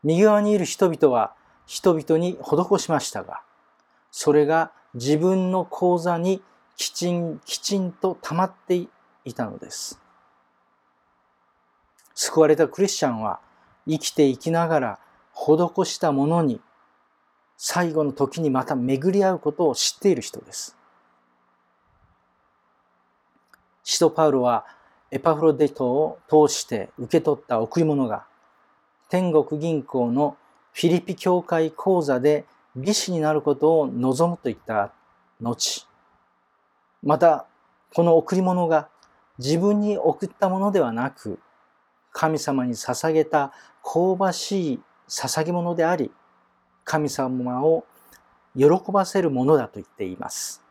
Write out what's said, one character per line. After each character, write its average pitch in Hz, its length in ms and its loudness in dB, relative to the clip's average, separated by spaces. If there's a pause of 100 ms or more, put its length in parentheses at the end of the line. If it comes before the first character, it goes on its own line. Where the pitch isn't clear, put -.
右 170 200 2
側 208 180 6
に 208 100 0
い 208 80 2
る 170 60 -2
人 - 280 0
々 143 200 4
は 110 200 0 (320)
人 - 340 0
々 160 200 0
に 180 200 -2
施 180 400 0
し - 120 -6
ま 147 80 0
し - 100 -8
た 95 140 -10
が、 - 180 -14 (680)
そ - 200 0
れ 147 140 6
が 160 260 0 (220)
自 131 240 0
分 185 340 0
の 185 140 -2
口 180 320 0
座 170 220 -2
に 185 240 -2 (340)
き - 140 -6
ち 175 200 -4
ん、 170 320 -6
き - 140 -10
ち 202 220 -4
ん 180 120 -4
と 185 300 -4
溜 - 140 -8
ま 180 80 0
っ 185 100 -4 (140)
て 180 200 -2 (380)
い 120 80 -14
た 117 120 -6
の - 120 -12
で - 140 -18
す。 - 280 -14 (2250)
救 - 260 -2
わ 151 80 8
れ 151 80 6
た 156 120 2
ク - 160 -4
リ 202 40 0
ス - 100 -6
チ 160 80 -2
ャ 131 60 0
ン 110 100 -6
は 104 180 -6 (480)
生 156 100 -2
き - 140 -8
て 147 160 4
い 127 100 -2
き 165 140 -6
な 170 160 0
が 160 120 2
ら 113 200 -6 (360)
施 165 500 2
し - 120 -8
た 151 160 0
も 139 140 0
の 170 140 2
に 127 200 -2 (960)
最 175 340 -2
後 151 140 0
の 135 80 -4
時 139 260 -2
に 156 100 0
ま 127 140 0
た - 120 -4
巡 131 360 0
り 202 120 2
合 190 100 2
う 160 60 -4
こ 147 120 -2
と 160 180 0
を 123 60 -2
知 - 220 -4
っ - 20 -20
て 202 100 2
い 175 60 4
る 120 60 -6
人 - 180 -4
で - 140 -12
す。 - 240 -14 (3000)
使 - 160 -4
徒 165 100 6
パ 156 200 2
ウ - 20 2
ロ 131 100 2
は 120 240 0 (460)
エ 135 80 -6
パ 160 160 2
フ 151 60 -6
ロ 160 120 4
デ 143 140 2
ィ 139 60 -4
ト 131 120 -4
を 147 340 -2 (100)
通 151 240 6
し - 100 -6
て 104 340 -8
受 135 220 0
け - 20 0
取 147 180 0
っ - 40 -20
た 117 160 -2
贈 117 220 -2
り 165 40 2
物 143 220 0
が 104 180 -6 (840)
天 180 220 0
国 151 300 2
銀 160 220 -2
行 120 280 -2
の 139 240 0 (380)
フ - 140 -2
ィ - 20 4
リ 175 120 2
ピ 180 140 -8
教 180 260 0
会 160 300 -2
口 185 300 0
座 139 180 0
で 147 260 2 (300)
利 143 180 -2
子 - 180 -2
に 170 80 -2
な 156 120 0
る 151 100 2
こ 147 140 0
と 156 260 4
を 139 60 0
望 127 440 0
む 170 60 -6
と - 80 -20
言 113 100 -4
っ - 20 -20
た 104 340 -4 (500)
後、 - 460 -6 (1160)
ま 156 160 2
た 160 260 4 (480)
こ 170 100 2
の 170 140 6
贈 165 180 0
り 190 60 2
物 180 260 0
が 156 220 0 (480)
自 139 200 0
分 208 220 2
に 208 180 -2
贈 - 280 -2
っ - 40 -10
た 190 200 -2
も 190 100 -2
の 202 120 0
で 190 100 2
は 120 100 0
な 123 200 -4
く、 - 280 -12 (720)
神 156 280 -2
様 135 260 -2
に 120 80 -4
捧 143 400 -4
げ 156 100 4
た 147 300 -2 (300)
香 180 340 0
ば 185 160 0
し 175 400 -4
い 117 60 -6 (280)
捧 - 380 -4
げ 170 60 -4
物 175 240 -4
で 165 100 2
あ 175 100 2
り、 143 160 -4 (720)
神 151 260 -2
様 127 540 -4
を 160 220 2 (720)
喜 131 100 4 (260)
ば 196 140 2
せ 190 160 0
る 165 80 0
も 131 160 0
の 151 100 6
だ 123 120 0
と - 80 -18
言 104 80 -12
っ - 40 -20
て - 180 -10
い 92 120 -10
ま - 120 -12
す。 - 420 -12